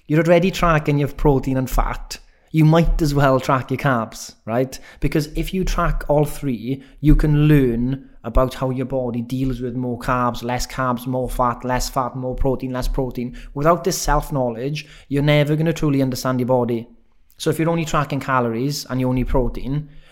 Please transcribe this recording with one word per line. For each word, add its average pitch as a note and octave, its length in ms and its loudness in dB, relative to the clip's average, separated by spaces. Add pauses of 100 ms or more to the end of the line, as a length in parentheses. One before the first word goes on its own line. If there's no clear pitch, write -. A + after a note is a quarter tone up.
you're D#3 180 2
already F3 260 4
tracking D#3 480 2
your C#3+ 100 0
protein C3+ 500 2
and B2+ 100 -2
fat. - 500 -2 (340)
You D#3 120 6
might D#3 380 6
as C#3+ 120 0
well C#3 240 4
track B2+ 320 0
your C3 60 -2
carbs, A#2+ 580 -4 (120)
right? B2+ 340 -2 (200)
Because D3+ 260 0 (100)
if D#3+ 160 -4
you F#3 100 -2
track - 460 0
all D3 160 4
three, C3 580 -6 (180)
you C#3+ 140 6
can D3+ 340 4
learn C3 600 2 (160)
about B2 300 0
how C3 160 -4
your C3 160 -4
body B2 340 -4
deals B2+ 400 -4
with B2 160 -6
more B2 220 -4
carbs, B2 440 -2
less A#2 240 -4
carbs, B2 400 -4
more B2+ 220 -4
fat, A#2+ 380 -2
less B2 240 -2
fat, B2+ 260 -4
more B2+ 180 -6
protein, B2+ 380 0
less B2 160 -2
protein. B2 480 -4 (160)
Without E3+ 320 2
this F#3 160 -2
self-knowledge, C#3+ 880 -2 (220)
you're C#3 140 0
never D3 320 4
gonna D#3+ 200 0
truly D3 260 0
understand B2+ 400 -2
your B2 60 -2
body. A#2+ 420 0 (520)
So D#3+ 100 0
if D#3 100 -2
you're D#3+ 100 2
only E3+ 140 0
tracking D3 340 -2
calories C3 680 -2
and B2+ 120 -4
you B2+ 100 0
only B2+ 140 0
protein, B2+ 680 -2 (240)